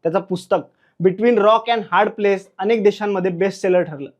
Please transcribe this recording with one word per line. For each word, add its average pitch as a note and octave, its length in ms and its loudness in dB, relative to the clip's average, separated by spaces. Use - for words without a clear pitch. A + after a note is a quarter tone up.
त्याचं E3+ 180 -2
पुस्तक F#3 360 -4
Between G#3 300 2
Rock A3 360 2
and A3+ 80 2
Hard G3+ 300 0
Place G3 220 0
अनेक G#3 260 -2
देशांमध्ये G3+ 460 0
बेस्ट F#3 320 -4
सेलर F3+ 200 2
ठरलं. D3 380 -10